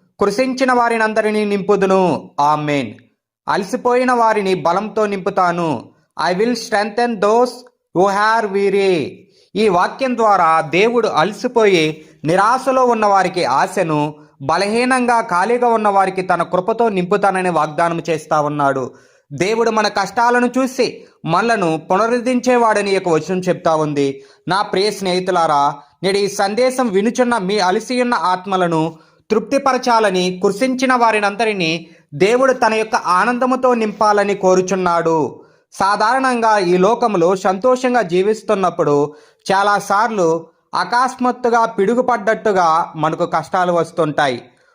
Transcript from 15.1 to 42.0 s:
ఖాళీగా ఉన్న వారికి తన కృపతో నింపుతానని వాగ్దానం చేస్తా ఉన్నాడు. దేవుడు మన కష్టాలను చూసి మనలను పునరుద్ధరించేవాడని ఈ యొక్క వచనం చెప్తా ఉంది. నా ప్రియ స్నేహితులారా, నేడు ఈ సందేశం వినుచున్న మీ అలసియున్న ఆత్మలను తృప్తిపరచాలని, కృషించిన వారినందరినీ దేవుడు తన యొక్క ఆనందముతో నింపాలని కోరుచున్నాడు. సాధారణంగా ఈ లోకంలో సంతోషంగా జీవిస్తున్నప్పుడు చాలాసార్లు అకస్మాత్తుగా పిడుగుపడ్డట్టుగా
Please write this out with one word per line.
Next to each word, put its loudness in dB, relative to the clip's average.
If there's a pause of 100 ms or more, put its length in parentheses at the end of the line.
ఖాళీగా 0
ఉన్న 2
వారికి 2
తన 0
కృపతో 0
నింపుతానని 0
వాగ్దానం 0
చేస్తా 0
ఉన్నాడు. -2 (420)
దేవుడు -2
మన 0
కష్టాలను 0
చూసి -2 (200)
మనలను 0 (100)
పునరుద్ధరించేవాడని 0
ఈ 2
యొక్క -2
వచనం 0
చెప్తా 0
ఉంది. -2 (240)
నా 0
ప్రియ -2
స్నేహితులారా, 0 (280)
నేడు 0
ఈ 0
సందేశం -2
వినుచున్న 0
మీ -2
అలసియున్న 0
ఆత్మలను -2 (320)
తృప్తిపరచాలని, 0
కృషించిన 0
వారినందరినీ 0 (240)
దేవుడు 2
తన 0
యొక్క -2
ఆనందముతో 0
నింపాలని 0
కోరుచున్నాడు. 0 (320)
సాధారణంగా 0
ఈ 2
లోకంలో 2
సంతోషంగా 0
జీవిస్తున్నప్పుడు 0 (380)
చాలాసార్లు 0 (280)
అకస్మాత్తుగా 0
పిడుగుపడ్డట్టుగా 0